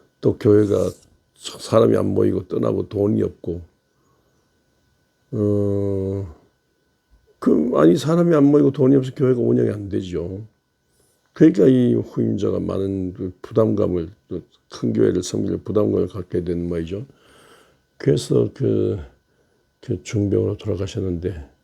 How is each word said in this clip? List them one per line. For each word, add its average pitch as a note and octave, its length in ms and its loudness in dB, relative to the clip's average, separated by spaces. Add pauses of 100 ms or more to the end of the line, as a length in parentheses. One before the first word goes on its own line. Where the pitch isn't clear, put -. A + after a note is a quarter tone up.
(200)
또 - 180 0
교회가 G2+ 540 4 (440)
사람이 - 600 2
안 G2 180 -2
모이고 G2 340 0
떠나고 G#2 420 -4
돈이 G#2+ 340 0
없고, F2 380 -6 (1700)
어, G2+ 1040 -2 (1040)
그, - 360 2
아니, D#3+ 200 6
사람이 E3+ 400 2
안 C#3+ 100 4
모이고 C#3+ 260 4
돈이 C#3 240 4
없어서 C3 200 0
교회가 B2+ 240 0
운영이 A#2 300 2
안 G2+ 200 -6
되죠. F#2 520 -6 (920)
그러니까 F3 340 6
이 B2 260 4
후임자가 G#2+ 680 -2
많은 F#2 540 -4
그 F#2+ 280 -10
부담감을, G2+ 680 0 (180)
또 F2+ 140 -8 (280)
큰 - 220 -4
교회를 G#2+ 320 2
섬길 G2 360 -4
부담감을 G2 500 0
갖게 F2+ 340 -6
되는 F2 240 -4
말이죠. F2 380 -6 (920)
그래서 C3+ 560 0
그, G#2 460 -2 (840)
그 G#2 220 -6
중병으로 G2+ 540 -2
돌아가셨는데 F#2 880 -6 (160)